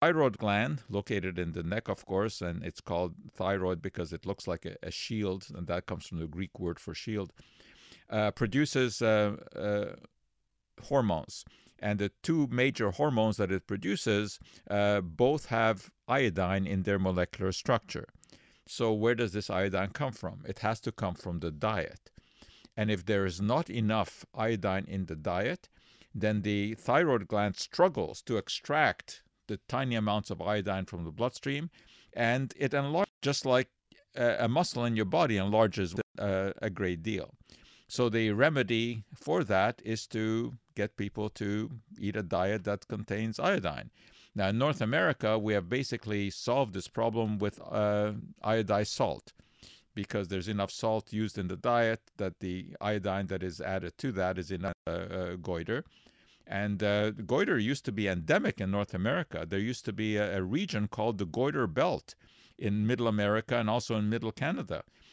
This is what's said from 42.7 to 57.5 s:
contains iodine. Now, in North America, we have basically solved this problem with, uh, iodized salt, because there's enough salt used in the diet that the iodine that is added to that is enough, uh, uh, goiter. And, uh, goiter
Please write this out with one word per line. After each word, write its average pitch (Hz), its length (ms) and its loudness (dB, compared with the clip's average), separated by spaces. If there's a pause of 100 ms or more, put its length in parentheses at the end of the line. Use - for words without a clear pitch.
contains 107 500 -4
iodine. 92 520 -2 (440)
Now, 95 140 2
in 104 80 2
North 147 240 2
America, 120 580 2
we 107 140 0
have 95 160 2
basically 107 640 -2
solved 120 420 0
this 92 160 -6
problem 113 500 0
with, 104 220 -2
uh, 104 520 2 (300)
iodized 107 440 2
salt, - 480 -4 (600)
because 101 340 -4
there's 92 200 -2
enough 101 220 0
salt 110 420 -2
used 107 240 -2
in 92 120 -2
the 92 80 -4
diet 117 440 2 (160)
that 95 240 -4
the 90 400 -6
iodine 101 460 -2
that 95 160 -4
is 90 180 -6
added 92 380 -4
to 139 140 -4
that 92 260 0
is 87 120 -6
enough, 92 220 -4 (140)
uh, 85 40 -4
uh, 90 460 -4
goiter. 90 480 -4 (640)
And, 101 360 -2
uh, 104 280 4
goiter 131 480 0